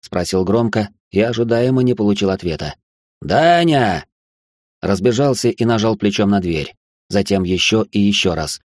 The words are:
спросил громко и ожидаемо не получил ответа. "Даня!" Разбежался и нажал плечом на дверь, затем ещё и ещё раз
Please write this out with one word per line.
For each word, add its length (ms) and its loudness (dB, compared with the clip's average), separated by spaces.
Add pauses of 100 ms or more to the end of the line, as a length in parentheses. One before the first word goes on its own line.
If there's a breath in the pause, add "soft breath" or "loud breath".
спросил 420 -2
громко 460 0 (220)
и 100 2
ожидаемо 600 0
не 100 2
получил 380 0
ответа. 440 -6 (460)
"Даня!" 840 2 (760)
Разбежался 680 0
и 160 -2
нажал 300 2
плечом 360 0
на 80 2
дверь, 360 -4 (340)
затем 340 0
ещё 400 0
и 160 -4
ещё 340 0
раз 380 -8